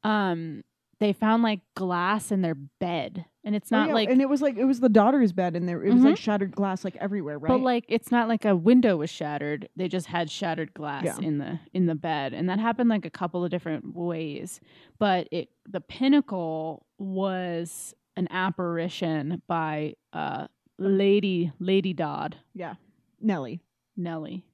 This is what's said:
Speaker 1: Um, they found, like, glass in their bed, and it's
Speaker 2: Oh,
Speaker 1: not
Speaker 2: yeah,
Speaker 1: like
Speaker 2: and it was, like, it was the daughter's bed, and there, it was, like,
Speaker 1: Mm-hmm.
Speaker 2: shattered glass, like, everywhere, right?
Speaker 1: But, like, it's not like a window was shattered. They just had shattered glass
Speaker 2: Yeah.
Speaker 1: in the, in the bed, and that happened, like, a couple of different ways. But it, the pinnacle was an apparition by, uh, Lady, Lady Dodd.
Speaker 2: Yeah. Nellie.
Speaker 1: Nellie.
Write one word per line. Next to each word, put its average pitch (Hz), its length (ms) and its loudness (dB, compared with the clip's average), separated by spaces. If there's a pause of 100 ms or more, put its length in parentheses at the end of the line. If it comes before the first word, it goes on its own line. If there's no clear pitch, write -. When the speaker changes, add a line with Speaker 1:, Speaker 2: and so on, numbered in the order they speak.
Speaker 1:
Um, 180 600 -2 (360)
they 208 140 2
found, 220 280 4
like, 214 200 0 (120)
glass 185 580 -2
in 190 120 2
their 165 100 0
bed, 170 720 -6 (180)
and 214 120 -2
it's - 160 -4
Speaker 2:
Oh, 233 60 2
Speaker 1:
not 220 100 4
Speaker 2:
yeah, 311 80 0
Speaker 1:
like 214 160 2
Speaker 2:
and 254 100 6
it 269 80 2
was, 285 100 2
like, 277 160 0
it 233 100 0
was 262 160 2
the 247 80 6
daughter's 220 420 6
bed, 180 240 -2
and 175 120 -2
there, 175 160 -4
it 202 80 4
was, 247 120 8
like, 285 100 8
Speaker 1:
Mm-hmm. - 80 -2
Speaker 2:
shattered 202 300 0
glass, 196 320 -2
like, 185 140 -6
everywhere, 165 420 -6
right? - 100 -4
Speaker 1:
But, 254 120 4
like, 247 260 0
it's - 240 -2
not 240 160 4
like 226 180 0
a 202 100 6
window 214 420 6
was 151 120 -2
shattered. 147 680 -6
They 180 120 -4
just 175 180 -2
had 165 240 -4
shattered 160 460 -6
glass 147 300 -8
Speaker 2:
Yeah. - 140 -4
Speaker 1:
in 151 200 -2
the, 156 200 -8 (140)
in 180 140 2
the 160 80 0
bed, 147 400 -4
and 170 140 -2
that 196 100 -2
happened, 233 320 2
like, 208 140 0
a 170 40 -8
couple 180 340 -4
of 175 60 -2
different 165 460 -6
ways. 165 680 -8 (380)
But 190 320 2
it, - 180 -6 (180)
the 190 140 -8
pinnacle 170 1040 0 (140)
was 185 960 -4 (200)
an 196 140 -2
apparition 170 1160 -4
by, 156 480 -4 (180)
uh, - 340 -6 (300)
Lady, 196 840 2
Lady 185 340 2
Dodd. 147 420 -6 (180)
Speaker 2:
Yeah. 180 220 -12 (440)
Nellie. 170 420 -4 (360)
Speaker 1:
Nellie. 175 560 -6